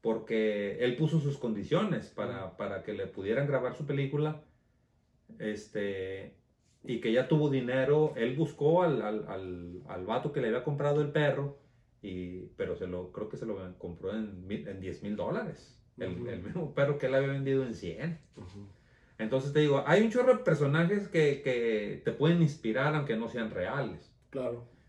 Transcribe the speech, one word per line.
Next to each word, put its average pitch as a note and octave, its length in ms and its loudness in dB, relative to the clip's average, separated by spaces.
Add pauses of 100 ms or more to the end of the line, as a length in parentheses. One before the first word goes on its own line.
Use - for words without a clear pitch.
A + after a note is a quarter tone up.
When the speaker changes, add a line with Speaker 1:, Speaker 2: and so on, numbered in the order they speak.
Speaker 1:
porque A2 760 0
él B2 160 2
puso D#3 240 2
sus C#3 180 0
condiciones A#2+ 720 0
para, G2 380 -6
Speaker 2:
Ujú. - 100 -14
Speaker 1:
para G2+ 260 -6
que G#2+ 100 -8
le G2 140 -6
pudieran A2+ 400 0
grabar B2 280 0
su D3 100 -6
película, D3 560 -2 (960)
este, G2 960 -6 (500)
y A#2+ 160 -4
que A2+ 140 0
ya B2+ 140 4
tuvo D3+ 220 4
dinero, C3+ 680 4
él A#2+ 180 0
buscó D#3+ 480 4
al, C#3 180 2
al, G#2 260 -4
al, F2+ 600 -8
al F2+ 180 -8
vato B2 280 -2
que C#3 80 0
le A#2+ 80 0
había B2 140 0
comprado C#3+ 380 2
el C#3+ 100 0
perro, C#3+ 460 0 (440)
y, F2+ 460 -8 (100)
pero F#2+ 180 -2
se F2+ 120 -6
lo, F2+ 240 -6
creo A2 180 -6
que - 80 -10
se A#2 80 -8
lo F#2+ 320 -8
compró F#2+ 380 -6
en G2 320 -8
mil, G#2 200 -6
en F#2+ 140 -10
diez F#2 220 -8
mil G#2 120 -4
dólares, - 640 -6 (180)
el, F2+ 220 -6
Speaker 2:
Ujú. A#2+ 100 -6
Speaker 1:
el F2+ 140 -6
mismo D3+ 300 -6
perro C#3+ 240 2
que - 80 -4
él C3 100 2
había C#3 140 4
vendido C3+ 340 0
en A#2 120 -4
cien. B2+ 440 -6 (160)
Speaker 2:
Ujú. G2+ 320 -16 (520)
Speaker 1:
Entonces C3+ 340 0
te D3+ 60 6
digo, C#3 260 6
hay F3 160 6
un A3+ 80 4
chorro B3 260 6
de - 80 -6
personajes E3 640 4
que, D3 360 4
que A2+ 600 0
te A#2+ 80 0
pueden E3+ 300 4
inspirar C#3 540 2
aunque C3+ 200 0
no A2+ 140 -4
sean A2+ 220 -4
reales. G2 600 -4 (200)
Speaker 2:
Claro. A#2+ 340 -6 (240)